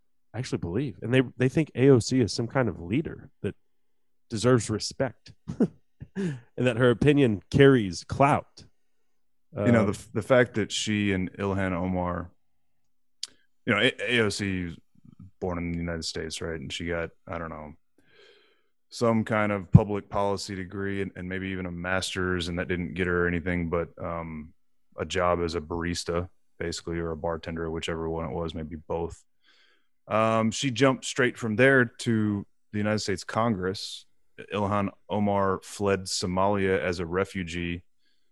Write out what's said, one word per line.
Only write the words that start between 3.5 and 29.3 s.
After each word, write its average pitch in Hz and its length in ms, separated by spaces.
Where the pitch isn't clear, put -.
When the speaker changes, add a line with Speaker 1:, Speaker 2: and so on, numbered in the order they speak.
Speaker 1:
deserves 117 400
respect - 640
<laughs> - 680
and 170 220
that 123 200
her 123 140
opinion 127 600
carries 127 540
clout. - 600
Speaker 2:
You 104 160
know, 113 80
Speaker 1:
Um, 101 120
Speaker 2:
the, 95 60
the 110 80
fact 123 320
that 104 160
she 104 420
and 92 200
Ilhan 98 400
Omar, 87 580
you 117 80
know, 101 60
A-, 117 360
A 117 40
O 107 80
C 92 480
born 90 180
in 87 140
the 85 60
United 85 260
States, 82 360
right? 82 200
And 67 120
she 85 140
got, 85 240
I 87 120
don't 82 120
know, 76 240
some 113 340
kind 107 280
of 95 180
public 104 380
policy 101 460
degree 98 480
and, 95 140
and 90 120
maybe 95 200
even 92 180
a 90 40
master's, 90 760
and 87 100
that 87 100
didn't 87 260
get 87 120
her 87 200
anything 87 440
but, 82 180
um, 82 500
a 92 60
job 87 360
as 85 140
a 85 60
barista, 85 680
basically, 85 400
or 85 140
a 80 40
bartender, 82 540
whichever 80 380
one 80 160
it 69 80
was, 82 220
maybe 80 220
both. 82 340